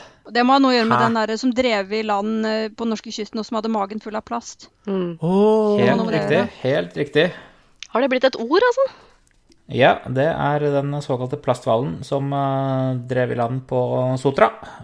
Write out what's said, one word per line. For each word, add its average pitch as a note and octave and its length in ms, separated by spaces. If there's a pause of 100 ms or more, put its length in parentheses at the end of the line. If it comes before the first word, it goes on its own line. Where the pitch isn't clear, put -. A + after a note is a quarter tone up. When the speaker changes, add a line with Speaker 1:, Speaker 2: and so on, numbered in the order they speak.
(260)
Speaker 1:
Det A3 180
må C4 120
ha C#4 80
noe C4 100
å B3 60
gjøre A3+ 100
med A3+ 80
Speaker 2:
Hæ? A#3+ 80
Speaker 1:
den A3+ 140
der A3 180
som B3+ 160
drev A3 400
i A3 80
land, G#3+ 440
eh, A3 240
på A3+ 200
norskekysten A3 480
og G#3+ 80
som A3+ 140
hadde A3 100
magen G#3+ 320
full G#3+ 160
av A3 80
plast. - 460 (160)
Speaker 3:
Mm. F3+ 340
Speaker 2:
Åh. G#3 560
Speaker 4:
Helt A3+ 240
Speaker 1:
Noe A3 60
med A3 80
det, - 80
Speaker 4:
riktig, D#3 180
Speaker 1:
ja. G#3 60 (160)
Speaker 4:
helt C#3+ 340
riktig. D3 300 (680)
Speaker 3:
Har A3+ 80
det C4+ 80
blitt B3+ 160
et C4 160
ord, D#4 240
altså? C5 220 (840)
Speaker 4:
Ja, C3 360
det C3 200
er D3 460
den C#3+ 320
såkalte B2+ 340
plasthvalen B2+ 680
som, C#3 300
eh, C3+ 600 (100)
drev B2 280
i A#2+ 40
land B2 300
på C3 100 (400)
Sotra - 300 (360)